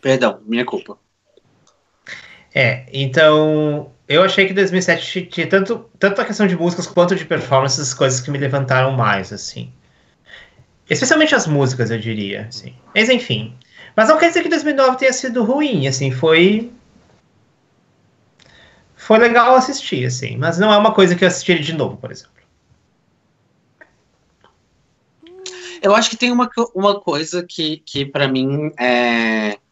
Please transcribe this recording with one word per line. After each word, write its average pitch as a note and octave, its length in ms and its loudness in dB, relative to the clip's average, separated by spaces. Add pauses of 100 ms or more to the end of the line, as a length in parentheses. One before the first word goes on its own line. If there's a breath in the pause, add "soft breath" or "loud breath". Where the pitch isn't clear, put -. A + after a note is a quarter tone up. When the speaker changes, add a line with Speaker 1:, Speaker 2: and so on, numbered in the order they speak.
Speaker 1:
Perdão, B2 440 0
minha A#2 180 -2
culpa. G#2 340 -10 (1600 loud breath)
Speaker 2:
É, B2+ 360 0
então, D3+ 1000 2 (160)
eu D#3 160 4
achei F#3+ 240 2
que F#3 60 -4
dois F#3 180 0
mil F3+ 80 0
e - 20 -2
sete F3 460 -2
tinha E3 200 -6
tanto, G3 420 -2 (100)
tanto G3+ 200 0
a A#3 60 -2
questão G#3 220 0
de F3 80 0
músicas E3+ 320 -4
quanto F3 280 2
de D#3+ 80 -6
performances, C#3 720 -2
coisas C3 260 0
que - 120 -10
me C#3 60 -4
levantaram C3+ 560 0
mais, G2+ 380 -2
assim. - 400 -14 (1160 loud breath)
Especialmente D4+ 460 2
as D3+ 100 0
músicas, B2+ 460 0
eu A2+ 80 -4
diria, G#2+ 480 -6
assim. - 260 -18 (220)
Mas, A3+ 140 2
enfim. - 460 -2 (400 loud breath)
Mas A3 140 4
não D#4 80 6
quer E4+ 120 4
dizer E4+ 120 0
que E4 80 -2
dois D#4 140 -2
mil D4+ 100 0
e - 20 -2
nove C4 220 2
tenha C4 160 2
sido B3+ 300 -2
ruim, B3 440 0
assim, C3+ 220 -2
foi, E3+ 640 2 (2250 soft breath)
foi - 240 2
legal A#3+ 340 6
assistir, B3+ 520 0
assim. B2 320 -6
Mas E3 200 -2
não G#3+ 160 4
é G#3 40 6
uma G#3+ 160 4
coisa F#3 220 4
que F3 80 0
eu F#3 40 6
assistiria E3+ 340 0
de D3+ 120 -6
novo, C#3+ 240 -6
por - 140 -14
exemplo. - 240 -20 (3500 loud breath)
Speaker 1:
Eu G3+ 140 2
acho A3+ 160 2
que A3 80 -10
tem B3 140 -2
uma A#3+ 180 0
co-, A#3 240 -6
uma G3+ 260 0
coisa E3+ 460 -6
que, D#3 320 -8
que C#3+ 260 -8
pra C#3 240 -2
mim C3+ 520 -2
é A#2 800 0 (120)